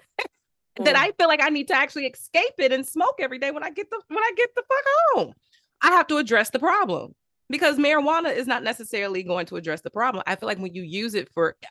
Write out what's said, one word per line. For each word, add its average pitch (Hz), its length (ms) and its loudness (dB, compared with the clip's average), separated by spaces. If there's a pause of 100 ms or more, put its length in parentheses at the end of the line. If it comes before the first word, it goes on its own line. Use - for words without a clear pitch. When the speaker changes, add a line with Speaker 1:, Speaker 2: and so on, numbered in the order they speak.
(800)
Speaker 1:
that 269 160 4
Speaker 2:
Mm. 269 40 6
Speaker 1:
I 359 140 2
feel 339 160 4
like 302 140 4
I 285 60 4
need 294 200 -2
to 370 60 2
actually 277 320 0
escape 403 520 -2
it 262 140 4
and 262 140 -2
smoke 370 340 0
every 262 180 -6
day 277 120 -4
when 294 120 -8
I 330 80 -8
get 392 200 -10
the, 440 180 -10
when 320 140 -6
I 466 140 0
get 480 180 0
the 494 80 -2
fuck 539 220 0 (300)
home. - 200 0 (460)
I - 120 4
have 359 160 6
to 302 100 0
address 220 320 2
the 247 80 -2
problem 330 560 0 (340)
because 294 300 2
marijuana 302 560 2
is 240 120 -4
not 247 160 -2
necessarily 202 600 -4
going 180 240 -4
to 180 100 -10
address 160 240 -6
the - 100 -12
problem. 220 360 -2
I 190 100 -2
feel 220 100 -10
like 208 120 -4
when 185 160 -8
you 185 80 -8
use 202 320 -6
it 170 180 -4
for, 165 240 0 (140)